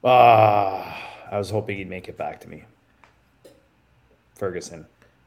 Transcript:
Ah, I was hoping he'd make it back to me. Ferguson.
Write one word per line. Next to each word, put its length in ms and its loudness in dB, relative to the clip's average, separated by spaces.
Ah, 960 4
I 80 -6
was 100 -8
hoping 300 -8
he'd 100 -14
make 180 -14
it 80 -18
back 260 -14
to 60 -20
me. 160 -20
Ferguson. 500 -12